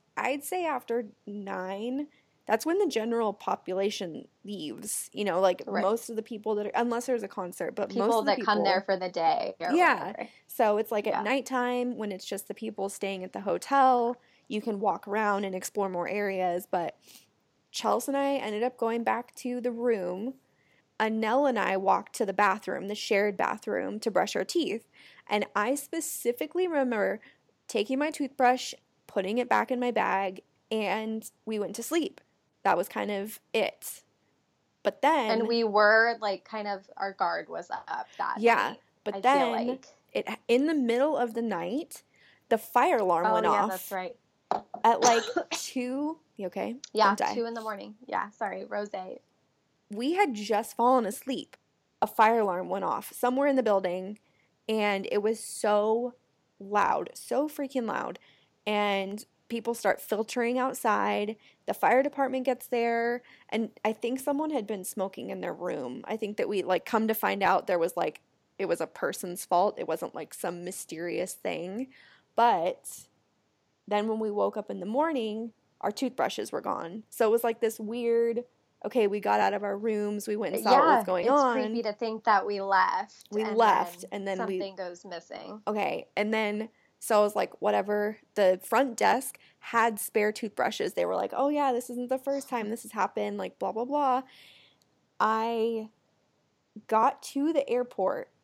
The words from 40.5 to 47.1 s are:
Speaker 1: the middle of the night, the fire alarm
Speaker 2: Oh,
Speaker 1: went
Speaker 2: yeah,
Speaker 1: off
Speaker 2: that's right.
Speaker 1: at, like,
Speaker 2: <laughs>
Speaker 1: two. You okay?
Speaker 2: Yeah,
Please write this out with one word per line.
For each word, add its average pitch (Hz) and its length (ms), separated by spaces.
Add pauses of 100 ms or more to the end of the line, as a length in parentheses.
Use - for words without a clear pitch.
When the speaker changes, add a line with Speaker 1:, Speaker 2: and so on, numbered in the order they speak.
Speaker 1:
the 330 60
middle 269 420
of 233 200
the 233 60
night, 208 640 (460)
the 226 80
fire 254 400
alarm 180 300
Speaker 2:
Oh, 220 60
Speaker 1:
went 220 120
Speaker 2:
yeah, - 60
Speaker 1:
off 202 180
Speaker 2:
that's 185 220
right. 185 240 (680)
Speaker 1:
at, 226 180
like, 233 220 (140)
Speaker 2:
<laughs> - 140
Speaker 1:
two. 277 680 (200)
You 196 100
okay? 208 300 (160)
Speaker 2:
Yeah, 214 220